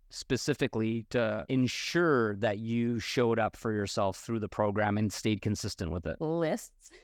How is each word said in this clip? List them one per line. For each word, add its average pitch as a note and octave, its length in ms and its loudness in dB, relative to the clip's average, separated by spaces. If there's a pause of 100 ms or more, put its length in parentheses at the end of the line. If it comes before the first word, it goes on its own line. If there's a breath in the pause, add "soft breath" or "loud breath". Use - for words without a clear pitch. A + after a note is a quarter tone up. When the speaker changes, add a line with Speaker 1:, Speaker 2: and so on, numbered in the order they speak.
Speaker 1:
specifically A#2 1000 -2
to A2 400 0
ensure C3 880 2
that G#2 240 0
you A#2 400 0
showed A2+ 400 2
up G#2+ 160 0
for A2+ 160 -4
yourself G2+ 480 0
through A#2 220 -4
the G#2 80 -4
program G#2 480 2
and G#2+ 140 2
stayed G#2+ 300 0
consistent G2+ 500 -2
with E2 140 -4
it? - 140 -4
Speaker 2:
Lists. E3 720 -2 (120)